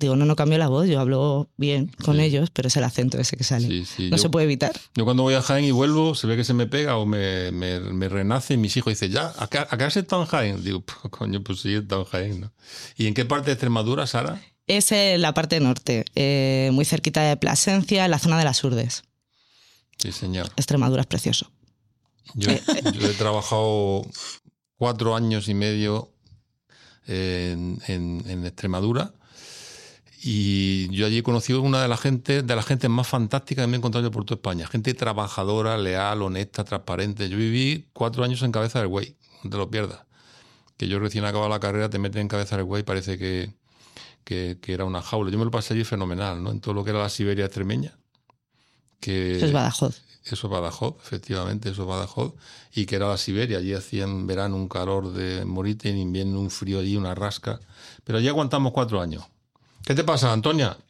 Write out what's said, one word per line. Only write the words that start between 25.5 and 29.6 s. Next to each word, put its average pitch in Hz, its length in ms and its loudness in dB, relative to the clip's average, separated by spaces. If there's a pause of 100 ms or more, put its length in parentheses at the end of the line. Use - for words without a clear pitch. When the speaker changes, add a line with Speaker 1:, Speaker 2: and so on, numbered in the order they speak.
Speaker 2:
medio 107 560 0 (960)
en, 90 800 -4
en, 87 400 -4
en 90 180 -6
Extremadura 101 680 -2 (1120)